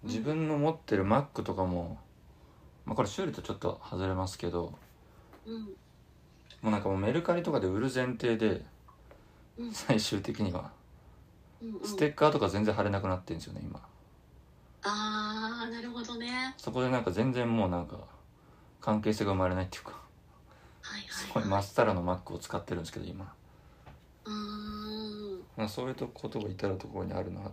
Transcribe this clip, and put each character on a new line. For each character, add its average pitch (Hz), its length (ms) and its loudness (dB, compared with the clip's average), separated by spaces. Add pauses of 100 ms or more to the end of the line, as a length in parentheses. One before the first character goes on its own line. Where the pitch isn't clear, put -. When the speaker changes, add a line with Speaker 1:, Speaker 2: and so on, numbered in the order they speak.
Speaker 1:
自 117 180 -2
分 156 260 0
の 156 100 2
持 147 140 4
っ 160 60 -2
て - 180 0
る 95 80 4
Mac 113 400 2
と 98 100 -2
か 92 120 2
も、 85 340 -2 (840)
ま 110 80 -4
あ、 - 20 -2
こ 117 80 4
れ 104 60 2
修 190 160 -2
理 160 60 0
と - 100 -6
ち - 100 -6
ょ - 20 0
っ - 40 -6
と - 260 -2
外 92 240 -2
れ 92 60 2
ま 92 140 0
す - 100 -8
け 87 120 -2
ど、 85 240 -2 (720)
Speaker 2:
う 226 60 -10
ん。 226 120 -6 (960)
Speaker 1:
も 110 80 2
う - 20 -
な 107 60 4
ん 104 40 0
か 101 80 2
も 98 60 4
う - 20 4
メ 101 140 4
ル 165 100 4
カ 175 140 4
リ 175 80 0
と 170 80 0
か 135 80 4
で 95 80 2
売 98 140 2
る 131 120 2
前 127 240 2
提 117 200 4
で、 107 260 4 (960)
Speaker 2:
う 240 80 -8
ん。 226 80 -8
Speaker 1:
最 - 260 2
終 101 220 0
的 107 180 -4
に 101 120 0
は。 - 200 -6 (920)
Speaker 2:
う 233 40 -12
ん 226 100 -8
う - 80 -8
ん。 196 40 -2
Speaker 1:
ス 208 100 -4
テ 151 100 6
ッ 147 80 0
カ 151 140 8
ー - 20 2
と - 80 2
か 104 80 4
全 101 160 2
然 107 100 6
貼 104 100 2
れ 101 60 4
な 98 120 2
く 98 60 -2
な 92 100 2
っ 92 40 -6
て - 120 -8
ん 80 40 -6
で 80 60 -10
す - 40 -12
よ 92 60 -12
ね、 - 100 -8
今。 - 180 -8 (1000)
Speaker 2:
あ 214 840 -2
ー、 226 40 -6
な 233 100 -8
る 240 100 -8
ほ 240 100 -8
ど 233 140 -8
ね。 254 420 -4
Speaker 1:
そ - 140 -8
こ 127 100 0
で 127 80 2
な 127 100 2
ん 113 40 -4
か - 80 0
全 117 220 2
然 120 200 2
も 110 140 4
う - 20 2
な 87 80 0
ん 85 100 -2
か、 - 100 -12 (840)
関 107 220 2
係 107 100 4
性 107 140 2
が 98 60 4
生 95 80 4
ま 92 100 6
れ 92 60 2
な 92 80 2
い - 20 -2
っ - 20 -8
て - 100 -10
い - 40 -12
う - 20 -18
か、 - 80 -14 (880)
Speaker 2:
は - 160 -10
い - 20 -8
は - 0 -
い - 20 -10
は - 60 -12
い。 - 20 -16
Speaker 1:
す - 240 -8
ご - 80 2
い 107 40 0
ま 98 140 4
っ 101 40 0
さ - 200 4
ら 107 100 6
の 90 100 2
Mac 90 300 0
を 87 40 -6
使 - 180 -8
っ - 80 -2
て - 80 -6
る 87 60 -2
ん - 40 -2
で 82 40 -6
す - 80 -10
け - 60 -8
ど、 - 60 -8
今。 95 280 -10 (920)
Speaker 2:
う 214 40 -12
ー 214 40 -6
ん。 208 1120 -6 (140)
Speaker 1:
ま 113 60 0
あ、 107 40 -2
そ 120 180 -4
う 131 40 -2
い - 20 -2
う 123 40 -4
と 123 120 -4
こ - 220 -8
と 110 100 -4
が 104 80 -4
至 98 200 -2
る 95 100 0
と - 100 -8
こ 95 120 -6
ろ 92 60 -2
に 92 80 -4
あ 92 80 -2
る 95 120 -4
な 95 80 -6
っ 98 100 -6